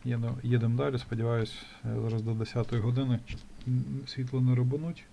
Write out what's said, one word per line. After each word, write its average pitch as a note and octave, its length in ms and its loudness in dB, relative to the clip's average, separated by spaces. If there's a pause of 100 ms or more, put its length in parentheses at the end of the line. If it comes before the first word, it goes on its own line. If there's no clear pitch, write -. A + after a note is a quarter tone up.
їдем-, A#2 400 -2
їдем A#2 320 4
далі. C3+ 220 0
Сподіваюсь, A#2 680 -2 (200)
е, A2+ 160 -2
зараз A2+ 200 0
до A2+ 120 0
десятої A2+ 480 0
години, B2 380 2 (480)
м, B2+ 160 2 (240)
світло C3 340 -2
не B2+ 140 6
рубануть. C#3+ 580 0